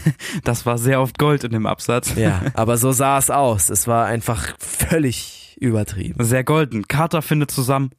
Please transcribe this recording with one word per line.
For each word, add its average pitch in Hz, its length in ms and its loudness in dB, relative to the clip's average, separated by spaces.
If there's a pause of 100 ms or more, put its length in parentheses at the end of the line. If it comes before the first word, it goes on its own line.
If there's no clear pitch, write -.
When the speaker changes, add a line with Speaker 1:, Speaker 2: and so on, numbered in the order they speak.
(440)
Speaker 1:
Das 120 220 -2
war 120 120 0
sehr 131 220 2
oft 131 180 -2
Gold 147 260 2
in 113 80 -4
dem 110 140 0
Absatz. - 500 -2
Speaker 2:
Ja, 107 320 2
Speaker 1:
<laughs> 131 60 -4
Speaker 2:
aber 113 220 2
so 127 160 2
sah 135 260 2
es 135 120 0
aus. 123 400 2
Es 104 160 0
war 117 200 2
einfach 104 520 -4
völlig - 1000 -2
übertrieben. 107 640 -2
Speaker 1:
Sehr 127 200 2
golden. 123 440 0
Carter 160 320 0
findet 147 300 0
zusammen 135 480 0